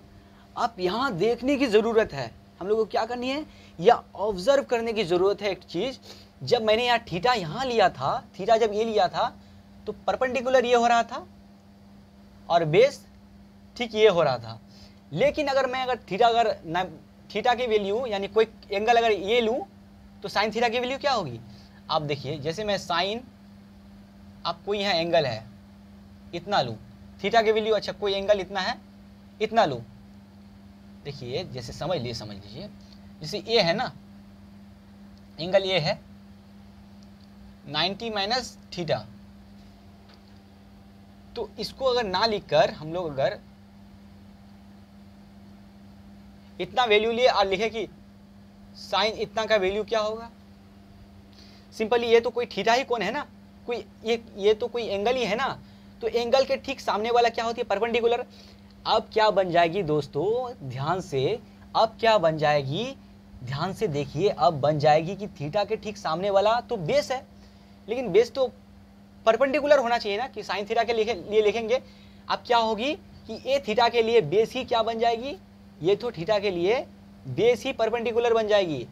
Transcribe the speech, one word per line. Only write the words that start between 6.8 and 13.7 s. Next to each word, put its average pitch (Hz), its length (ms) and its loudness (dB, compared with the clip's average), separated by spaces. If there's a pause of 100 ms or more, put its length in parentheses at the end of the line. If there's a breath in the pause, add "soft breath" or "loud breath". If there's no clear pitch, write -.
यहाँ 233 180 2
theta 214 300 0
यहाँ 208 300 -4
लिया 220 260 4
था, 160 400 -4
theta 208 280 2
जब 214 160 2
ये 214 100 0
लिया 208 240 2
था 196 260 -2 (520 loud breath)
तो 214 60 -8 (140)
perpendicular 254 580 2
ये 240 100 2
हो 233 120 4
रहा 233 180 4
था 302 220 -10 (1200)
और 170 180 2
base 220 340 4 (760)